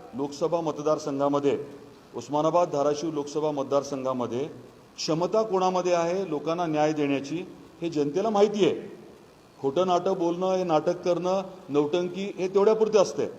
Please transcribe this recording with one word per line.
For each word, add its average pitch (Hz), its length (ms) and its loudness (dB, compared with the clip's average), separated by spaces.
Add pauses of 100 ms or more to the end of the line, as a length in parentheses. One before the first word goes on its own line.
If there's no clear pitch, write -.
(140)
लोकसभा 147 480 -2
मतदारसंघामध्ये, 143 1200 0 (300)
उस्मानाबाद, 156 560 0
धाराशिव 147 400 0
लोकसभा 147 400 -4
मतदारसंघामध्ये 131 1000 -2 (460)
क्षमता 175 460 0
कोणामध्ये 185 520 2
आहे 175 360 0
लोकांना 160 360 -2
न्याय 151 280 2
देण्याची, 143 520 -2 (360)
हे 170 80 -4
जनतेला 151 400 0
माहिती 208 360 4
आहे. - 320 -2 (640)
खोटं 139 260 2
नाटं 180 260 2
बोलणं, 175 420 0
हे 185 80 0
नाटक 170 380 2
करणं, 180 400 0 (280)
नौटंकी, 175 680 0
हे 185 100 -2
तेवढ्यापुरते 214 500 4
असते. 160 280 4 (140)